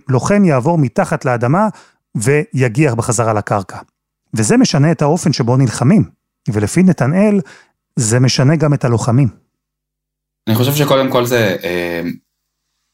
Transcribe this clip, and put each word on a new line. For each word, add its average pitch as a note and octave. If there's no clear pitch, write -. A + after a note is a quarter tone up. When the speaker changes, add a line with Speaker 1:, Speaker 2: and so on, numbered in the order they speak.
Speaker 1:
לוחם G3
יעבור D3+
מתחת D3+
לאדמה C3
ויגיח C3
בחזרה A2+
לקרקע. G#2
וזה A2
משנה E3+
את D#3
האופן D3+
שבו B2
נלחמים, C3+
ולפי G#2+
נתנאל, F#3+
זה B2
משנה C3
גם D3
את -
הלוחמים. A#2+
Speaker 2:
אני A2
חושב C3+
שקודם C3+
כל A#2+
זה, A2+
אה, F2